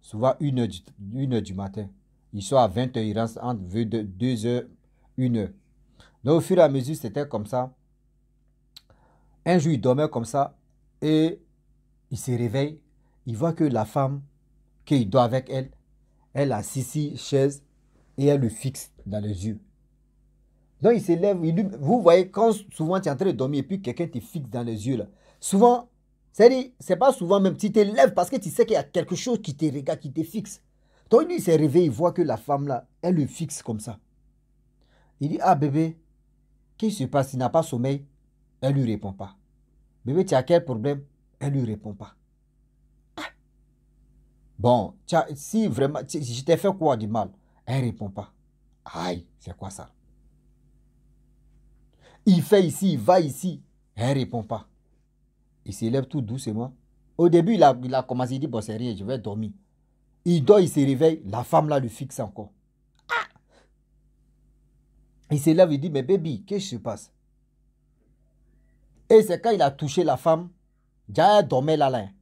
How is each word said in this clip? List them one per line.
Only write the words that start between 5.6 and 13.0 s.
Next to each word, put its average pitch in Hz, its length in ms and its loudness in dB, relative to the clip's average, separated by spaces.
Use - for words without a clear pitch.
Donc 151 140 2
au 156 40 2
fur 180 180 2
et - 20 8
à 156 80 6
mesure, 135 260 -2
c'était 143 320 -8
comme 107 200 -8
ça. 127 260 -4
Un 180 100 4
jour, 160 160 2
il 120 80 -2
dormait 127 260 2
comme 123 160 -6
ça 139 320 -4
et 156 400 0
il 101 80 -8
se - 100 -8
réveille. 123 500 -2